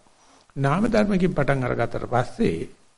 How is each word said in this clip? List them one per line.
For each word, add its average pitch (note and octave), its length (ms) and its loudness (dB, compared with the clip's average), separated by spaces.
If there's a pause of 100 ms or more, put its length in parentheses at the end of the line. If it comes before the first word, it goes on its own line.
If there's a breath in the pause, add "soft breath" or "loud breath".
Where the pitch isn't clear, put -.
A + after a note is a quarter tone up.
(560 soft breath)
නාම D3 300 2
ධර්මකින් G3+ 480 2
පටන් C#3 300 0
අරගත්තට A#2 420 -4
පස්සේ A#2+ 500 0 (420)